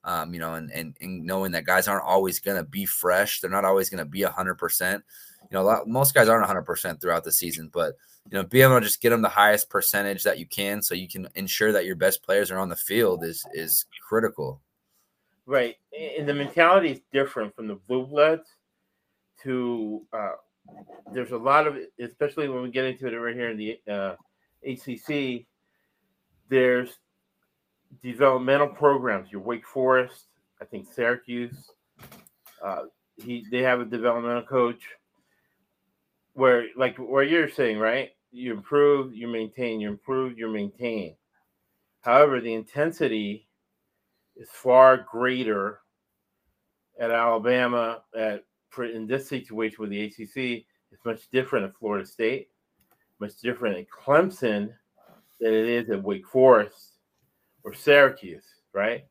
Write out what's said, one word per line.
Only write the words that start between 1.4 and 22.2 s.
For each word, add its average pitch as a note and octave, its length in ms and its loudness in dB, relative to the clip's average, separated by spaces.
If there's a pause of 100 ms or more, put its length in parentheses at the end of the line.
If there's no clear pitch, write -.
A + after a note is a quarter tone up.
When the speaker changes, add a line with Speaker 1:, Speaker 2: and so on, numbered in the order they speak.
Speaker 1:
that D#2+ 120 -6
guys F#2 220 2
aren't G2 180 -2
always F#2 340 2
gonna G2 240 -2
be F#2+ 220 -6
fresh, F#2 560 0
they're F2+ 80 -6
not G2 160 0
always F#2+ 240 2
gonna F2 160 -8
be F#2 180 -4
a F#2 60 0
hundred F#2 260 -4
percent. F#2 480 -4 (380)
You - 160 -8
know, F#2+ 60 2
a - 20 2
lot, G#2+ 220 2
most C3+ 260 2
guys A2+ 160 6
aren't A2+ 140 6
a F#2 40 0
hundred F#2 180 -2
percent E2 360 -6
throughout E2+ 220 -2
the D#2+ 80 -6
season, D#2+ 420 -4
but, D#2+ 220 -2 (340)
you G2 80 -4
know, F#2+ 60 -2
being B2+ 220 4
able B2+ 140 6
to G#2 60 0
just - 160 -4
get A#2 80 4
them A#2 120 4
the G2+ 80 2
highest G#2 400 4
percentage G2+ 540 -2
that F#2 140 0
you E2+ 80 -12
can, G2+ 360 -6
so - 120 -2
you F2+ 140 -8
can F#2+ 280 -12
ensure G#2+ 360 0
that F#2+ 140 0
your F#2 100 -6
best F#2+ 280 0
players G2 280 0
are F#2 80 -4
on F#2+ 100 -2
the E2+ 60 -8
field G2 480 0
is, E2 200 -8 (100)
is D#2+ 320 -2 (220)
critical. D#2 540 -4 (840)
Speaker 2:
Right. B2+ 300 -2 (180)
A-, D3+ 260 -10
and C#3+ 100 -4
the C#3+ 40 -2
mentality E3 580 4
is C3 100 -10 (100)
different C3+ 440 -4
from A2 120 -12
the G2+ 80 -8
blue B2+ 300 -6
bloods D#3 420 2 (960)
to, A#2+ 680 -4
uh, G#2 200 -6 (800)
there's B2 200 -8
a B2 60 -6
lot C#3 280 2
of, C#3+ 120 -4 (220)
especially C#3+ 480 -6